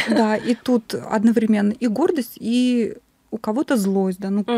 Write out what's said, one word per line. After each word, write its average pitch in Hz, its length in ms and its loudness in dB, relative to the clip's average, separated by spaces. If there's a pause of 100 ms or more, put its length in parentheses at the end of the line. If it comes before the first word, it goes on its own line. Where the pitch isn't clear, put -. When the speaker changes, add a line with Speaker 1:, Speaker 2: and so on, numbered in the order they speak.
Speaker 1:
<laughs> - 60 -4
Speaker 2:
Да, 220 280 2
и 233 180 0
тут 240 400 -2
одновременно 214 800 2
и 233 160 -4
гордость, 269 520 -2
и 240 560 0 (340)
у 220 80 -8
кого-то 254 380 -2
злость, 190 440 0
да. 196 100 -6
Ну, 202 160 -2 (100)